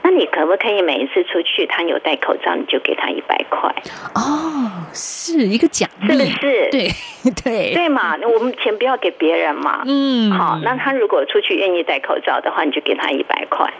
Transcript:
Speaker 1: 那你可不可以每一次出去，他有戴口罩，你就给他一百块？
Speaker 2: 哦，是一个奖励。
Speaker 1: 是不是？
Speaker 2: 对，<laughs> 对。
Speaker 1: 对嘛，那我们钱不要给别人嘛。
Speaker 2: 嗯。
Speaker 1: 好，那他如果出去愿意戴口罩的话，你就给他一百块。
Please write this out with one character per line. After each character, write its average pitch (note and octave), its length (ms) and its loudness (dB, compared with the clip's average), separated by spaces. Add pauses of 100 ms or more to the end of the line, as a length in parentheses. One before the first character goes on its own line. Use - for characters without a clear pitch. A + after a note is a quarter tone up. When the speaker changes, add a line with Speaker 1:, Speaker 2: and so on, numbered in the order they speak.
Speaker 1:
那 F4 60 4
你 D#4 180 4
可 D#3 180 0
不 F3+ 120 4
可 A#3 140 -2
以 G#3 100 2
每 D#3 160 2
一 C3 100 -2
次 F3+ 180 0
出 F3 160 -2
去， E3 240 -2
他 E3+ 180 -2
有 D#3+ 160 0
戴 D#3+ 160 -2
口 - 220 -2
罩， F3 180 -2
你 - 100 -4
就 - 140 -2
给 - 160 -2
他 - 140 -4
一 - 120 -4
百 - 160 -2 (120)
块？ - 200 0 (460)
Speaker 2:
哦， C#4+ 560 -2 (220)
是 - 460 -6
一 G#3+ 180 2
个 E4 100 4
奖 - 220 0 (120)
励。 G3+ 120 2
Speaker 1:
是 C4+ 40 4
不 C4+ 60 4
是？ B3+ 480 2
Speaker 2:
对， A#3 180 2 (220)
<laughs> - 320 -2
对。 A3+ 300 0
Speaker 1:
对 E4+ 160 2
嘛， F#3+ 320 2
那 A3+ 60 0
我 A3+ 120 4
们 B3 220 0
钱 G#3+ 160 0
不 A#3+ 80 0
要 C4 120 2
给 F3 140 0
别 E3 240 2
人 E3 200 0
嘛。 C#3+ 300 -2
Speaker 2:
嗯。 C4 460 2
Speaker 1:
好， F3+ 320 2
那 B3 140 0
他 C4+ 160 -2
如 A#3+ 140 2
果 D3 180 2
出 G#3 160 2
去 G3 140 0
愿 F#3 180 2
意 E3+ 100 0
戴 C#3+ 160 0
口 - 200 -2
罩 C3 200 0
的 - 100 -2
话， - 140 0
你 D3 80 0
就 D3+ 100 -2
给 - 140 0
他 - 140 -4
一 - 140 -2
百 - 260 -4
块。 - 180 0 (120)